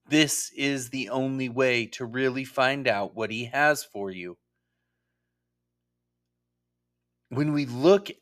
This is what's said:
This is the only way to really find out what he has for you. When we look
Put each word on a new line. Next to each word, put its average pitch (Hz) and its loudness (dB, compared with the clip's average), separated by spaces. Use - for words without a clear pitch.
This 151 2
is 139 -2
the 131 -6
only 131 -2
way 120 2
to - -10
really 131 -2
find 135 0
out 101 0
what 107 -4
he 117 -6
has 143 2
for 202 -8
you. 90 -10
When 147 0
we 147 0
look 151 4